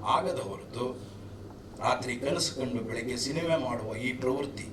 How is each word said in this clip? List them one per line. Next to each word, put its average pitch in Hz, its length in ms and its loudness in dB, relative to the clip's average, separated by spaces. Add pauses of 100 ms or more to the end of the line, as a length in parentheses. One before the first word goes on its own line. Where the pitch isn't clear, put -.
ಆಗದ 131 340 4
ಹೊರತು 120 600 -4 (760)
ರಾತ್ರಿ 127 380 2
ಕನಸು - 380 2
ಕಂಡು 123 280 0
ಬೆಳಗ್ಗೆ 117 340 -2
ಸಿನಿಮಾ 160 400 2
ಮಾಡುವ 117 400 0
ಈ 127 160 0
ಪ್ರವೃತ್ತಿ - 600 0